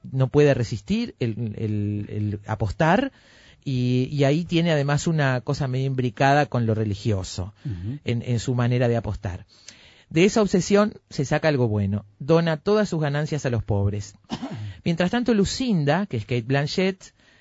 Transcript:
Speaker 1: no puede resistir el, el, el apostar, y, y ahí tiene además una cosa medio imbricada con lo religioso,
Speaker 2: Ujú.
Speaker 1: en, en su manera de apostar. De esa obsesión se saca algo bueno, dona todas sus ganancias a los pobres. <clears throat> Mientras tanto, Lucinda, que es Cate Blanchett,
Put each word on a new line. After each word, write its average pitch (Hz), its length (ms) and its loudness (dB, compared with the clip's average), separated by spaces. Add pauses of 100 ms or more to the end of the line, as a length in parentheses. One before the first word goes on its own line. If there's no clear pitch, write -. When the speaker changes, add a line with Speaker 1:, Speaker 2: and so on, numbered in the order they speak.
Speaker 1:
no 131 240 0
puede 143 280 6
resistir 190 680 -2
el, 113 360 -4
el, 104 520 -4
el 104 400 -4
apostar, 165 640 0 (520)
y, 127 460 0
y 143 140 0
ahí 151 200 2
tiene 165 280 2
además 143 340 0
una 139 360 2
cosa 143 260 -4
medio 131 180 -2
imbricada 135 600 2
con 120 200 0
lo 110 80 2
religioso, 101 800 -2 (100)
Speaker 2:
Ujú. 107 400 -8
Speaker 1:
en, 117 180 -2
en 120 180 -2
su 127 160 -2
manera 123 320 2
de 117 80 2
apostar. 101 500 -6 (640)
De 165 160 4
esa 220 160 4
obsesión 202 540 2 (160)
se 143 140 -4
saca 151 240 0
algo 127 180 2
bueno, 104 380 0 (160)
dona 160 380 2
todas 208 300 2
sus 165 120 -2
ganancias 147 440 -2
a 131 60 -2
los 113 140 -2
pobres. 101 500 -2 (160)
<clears throat> 110 540 -10
Mientras 175 260 0
tanto, 240 240 0
Lucinda, 190 720 0
que 131 100 -8
es 104 80 -4
Cate 120 180 -2
Blanchett, 139 720 -2 (280)